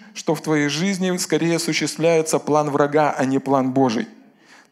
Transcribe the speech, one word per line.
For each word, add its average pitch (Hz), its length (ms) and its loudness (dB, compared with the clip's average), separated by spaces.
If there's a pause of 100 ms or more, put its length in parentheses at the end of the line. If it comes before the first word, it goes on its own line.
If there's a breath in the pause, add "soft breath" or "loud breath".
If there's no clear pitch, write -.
(140)
что - 220 -4
в 151 60 -6
твоей 147 280 0
жизни 180 480 -2
скорее 165 380 0
осуществляется 160 800 0
план 147 320 0
врага, 143 480 2
а 131 80 0
не 135 140 0
план 131 320 0
Божий. 127 360 0 (640 soft breath)